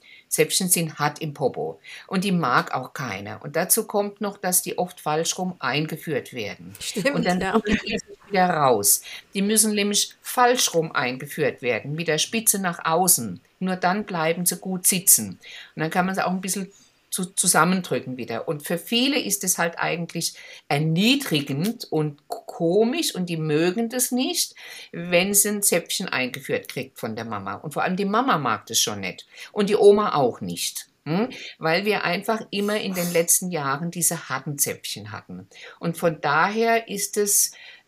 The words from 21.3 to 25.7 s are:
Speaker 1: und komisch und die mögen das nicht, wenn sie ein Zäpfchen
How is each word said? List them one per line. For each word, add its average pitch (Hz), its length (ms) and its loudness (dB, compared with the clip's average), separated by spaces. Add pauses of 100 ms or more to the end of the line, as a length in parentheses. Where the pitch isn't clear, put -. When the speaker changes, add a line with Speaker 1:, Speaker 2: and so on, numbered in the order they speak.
Speaker 1:
und 151 380 -2
komisch 226 840 0
und 185 120 -2
die 170 100 -4
mögen 165 520 2
das 247 240 -2
nicht, 311 420 -2 (380)
wenn 175 420 2
sie 208 140 4
ein 208 140 -2
Zäpfchen - 460 0